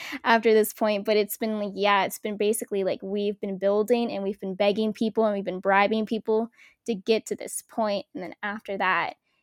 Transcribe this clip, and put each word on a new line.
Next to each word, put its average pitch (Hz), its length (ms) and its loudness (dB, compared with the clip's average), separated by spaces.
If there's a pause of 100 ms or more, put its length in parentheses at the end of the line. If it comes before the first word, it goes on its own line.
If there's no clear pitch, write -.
(240)
after 226 300 4
this 214 200 4
point, 214 320 0
but 214 120 4
it's 208 200 0
been, 220 220 -2
like, 202 140 -6
yeah, 196 300 4
it's - 160 -4
been 208 180 -6
basically, 208 460 0
like, 180 180 0
we've 202 400 -4
been 196 160 -6
building 208 540 0
and 196 120 -6
we've 196 160 -4
been 190 140 -6
begging 208 400 2
people 220 320 0
and 208 80 2
we've 202 100 -4
been 185 160 -6
bribing 202 460 2
people 220 440 0 (360)
to 233 80 -2
get 208 320 0
to - 100 -6
this - 320 -10
point. 208 460 -4
And - 80 -8
then - 220 -10
after 202 340 -6
that, 185 380 0 (260)